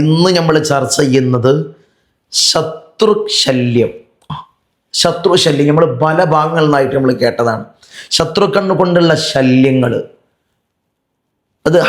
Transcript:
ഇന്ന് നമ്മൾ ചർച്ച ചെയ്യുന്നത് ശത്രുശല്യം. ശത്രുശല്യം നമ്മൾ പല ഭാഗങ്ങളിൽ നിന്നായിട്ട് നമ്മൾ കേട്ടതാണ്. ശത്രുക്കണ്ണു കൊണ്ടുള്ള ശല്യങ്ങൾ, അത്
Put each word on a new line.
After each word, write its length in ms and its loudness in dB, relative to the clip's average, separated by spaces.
ഇന്ന് 360 2
നമ്മൾ 180 0
ചർച്ച 280 -2
ചെയ്യുന്നത് 540 2
ശത്രുശല്യം. 1600 -2
ശത്രുശല്യം 760 0
നമ്മൾ 160 2
പല 140 0
ഭാഗങ്ങളിൽ 340 0
നിന്നായിട്ട് 300 0
നമ്മൾ 160 0
കേട്ടതാണ്. 420 -2
ശത്രുക്കണ്ണു 640 0
കൊണ്ടുള്ള 320 2
ശല്യങ്ങൾ, 640 2
അത് 240 2